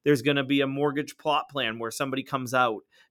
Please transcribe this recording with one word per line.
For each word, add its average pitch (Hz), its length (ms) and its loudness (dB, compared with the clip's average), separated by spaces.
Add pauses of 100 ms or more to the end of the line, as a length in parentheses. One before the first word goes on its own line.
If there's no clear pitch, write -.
There's 143 160 6
gonna 139 240 0
be 139 160 2
a 139 60 0
mortgage 139 500 -2
plot 147 320 -2
plan 117 280 -4
where 113 140 -6
somebody 135 320 -4
comes 131 300 -4
out 123 300 2 (280)